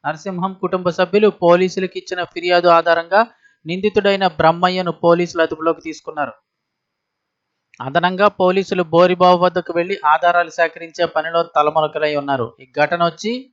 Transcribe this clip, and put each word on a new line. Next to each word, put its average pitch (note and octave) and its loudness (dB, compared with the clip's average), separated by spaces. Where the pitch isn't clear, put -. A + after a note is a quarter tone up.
నరసింహం F3+ -8
కుటుంబ F3+ -4
సభ్యులు F#3 0
పోలీసులకు F3+ 2
ఇచ్చిన F3+ -10
ఫిర్యాదు F3 0
ఆధారంగా E3+ 2
నిందితుడైన G3 -2
బ్రహ్మయ్యను F3 0
పోలీసులు E3+ 2
అదుపులోకి D#3+ -2
తీసుకున్నారు. D3+ -10
అదనంగా F3 0
పోలీసులు F#3 0
బోరిబావు F3 4
వద్దకు F3 -2
వెళ్లి F3+ -2
ఆధారాలు E3+ 2
సేకరించే E3 -4
పనిలో E3 -2
తలమునకలై D3+ 0
ఉన్నారు. C#3 -4
ఈ C3+ -20
ఘటన D3+ -2
వచ్చి E3+ -6